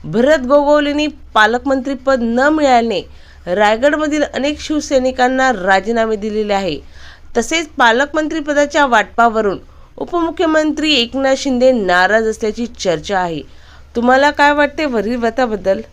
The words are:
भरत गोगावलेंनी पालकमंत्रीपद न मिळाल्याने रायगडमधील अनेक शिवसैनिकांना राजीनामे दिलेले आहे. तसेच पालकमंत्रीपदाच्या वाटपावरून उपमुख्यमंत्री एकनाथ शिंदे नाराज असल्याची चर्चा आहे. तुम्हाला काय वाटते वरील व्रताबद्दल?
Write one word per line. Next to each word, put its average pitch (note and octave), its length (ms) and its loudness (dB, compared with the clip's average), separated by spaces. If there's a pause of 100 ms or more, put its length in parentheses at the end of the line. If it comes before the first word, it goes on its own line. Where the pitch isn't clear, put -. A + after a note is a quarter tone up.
भरत A#3+ 360 2
गोगावलेंनी D4 680 2
पालकमंत्रीपद B3+ 1120 0
न A#3 180 -2
मिळाल्याने B3+ 800 0 (260)
रायगडमधील C#4 800 0
अनेक C#4+ 360 -4
शिवसैनिकांना C4 920 0
राजीनामे G#3+ 640 0
दिलेले G#3 380 -4
आहे. F#3+ 260 -4 (580)
तसेच D#4 300 -2
पालकमंत्रीपदाच्या D4 1160 0
वाटपावरून G#3+ 760 0 (380)
उपमुख्यमंत्री D#4 960 0
एकनाथ C4+ 440 0
शिंदे C4 340 2
नाराज G3+ 560 2
असल्याची A3 380 -4
चर्चा F#3 540 -4
आहे. E3+ 220 -4 (540)
तुम्हाला C4 360 2
काय D4 220 2
वाटते D4 320 -2
वरील A#3 300 -2
व्रताबद्दल? A3+ 680 -2 (120)